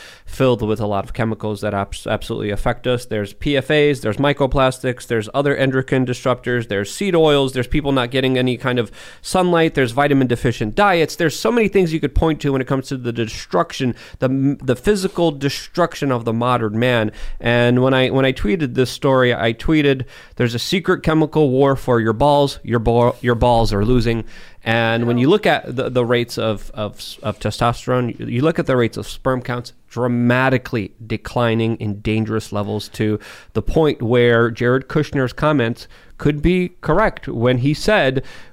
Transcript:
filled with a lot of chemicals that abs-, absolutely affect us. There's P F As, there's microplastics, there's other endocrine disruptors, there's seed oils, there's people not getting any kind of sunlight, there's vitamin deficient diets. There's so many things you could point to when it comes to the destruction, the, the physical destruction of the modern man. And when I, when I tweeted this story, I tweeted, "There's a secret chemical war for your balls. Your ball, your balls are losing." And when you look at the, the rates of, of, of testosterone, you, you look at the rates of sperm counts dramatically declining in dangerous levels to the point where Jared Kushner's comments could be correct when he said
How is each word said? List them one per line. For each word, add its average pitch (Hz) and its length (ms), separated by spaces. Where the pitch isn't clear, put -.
filled 123 360
with 107 160
a 107 80
lot 98 160
of - 100
chemicals 107 500
that 104 120
abs-, - 320
absolutely 104 440
affect 117 360
us. 123 200
There's 104 260
P 143 240
F 175 120
As, 147 340
there's 107 160
microplastics, 131 920
there's 110 260
other 143 220
endocrine 131 500
disruptors, 123 640
there's 101 260
seed 190 220
oils, 143 360
there's 123 140
people 143 240
not 127 220
getting 131 260
any 127 180
kind 123 220
of 113 140
sunlight, 175 520
there's 131 160
vitamin 135 380
deficient 117 480
diets. 185 400
There's 160 200
so - 140
many 233 160
things 185 260
you 160 60
could 147 160
point 160 280
to 143 100
when 135 80
it - 80
comes 131 220
to 139 60
the 123 160
destruction, 120 840
the, 135 420
the 127 140
physical 185 560
destruction 139 800
of 117 120
the 117 80
modern 117 460
man. 117 320
And 120 420
when 131 100
I, 131 180
when 135 140
I 131 80
tweeted 160 420
this 127 180
story, 127 420
I 113 180
tweeted, 143 400
"There's 120 180
a 117 40
secret - 440
chemical 156 480
war 139 260
for 120 240
your 110 120
balls. 143 500
Your 117 180
ball, 120 400
your 120 140
balls 117 380
are 101 120
losing." 117 400
And 117 400
when 120 120
you 131 100
look 208 180
at 143 300
the, 127 140
the 123 160
rates 120 320
of, 110 340
of, - 500
of 107 160
testosterone, 120 800
you, 117 80
you 117 160
look 160 160
at 160 80
the 131 120
rates 117 180
of 101 100
sperm 131 360
counts 120 320
dramatically 123 1040
declining 113 680
in 104 240
dangerous 110 520
levels 104 360
to 107 300
the 107 100
point 156 380
where 120 500
Jared 123 380
Kushner's 139 460
comments 131 520
could 147 240
be 180 300
correct 185 480
when 123 300
he 143 160
said 139 500